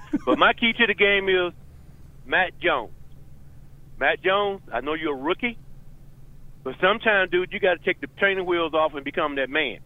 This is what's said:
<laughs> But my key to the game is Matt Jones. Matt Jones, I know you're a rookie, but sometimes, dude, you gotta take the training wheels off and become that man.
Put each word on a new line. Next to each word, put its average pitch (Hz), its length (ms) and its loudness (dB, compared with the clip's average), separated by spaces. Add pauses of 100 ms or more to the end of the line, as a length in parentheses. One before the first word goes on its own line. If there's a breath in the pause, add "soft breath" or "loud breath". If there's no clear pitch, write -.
(120)
<laughs> - 140 -2
But - 120 4
my 190 140 8
key 226 220 2
to 233 120 2
the 202 80 4
game 202 360 4
is 180 240 2 (720)
Matt 170 340 0
Jones. 147 320 0 (1080)
Matt 139 220 2
Jones, 196 400 0 (100)
I 120 100 -2
know 147 120 -2
you're 160 200 -2
a 135 80 -6
rookie, 185 360 -2 (1040)
but 131 180 -6
sometimes, 196 500 4
dude, 180 200 2
you 196 80 -6
gotta 180 200 2
take - 220 -2
the 139 60 -8 (100)
training 190 280 2
wheels 170 280 0
off 156 220 2
and 139 80 -8
become 143 320 -2
that 135 140 -2
man. 135 360 -2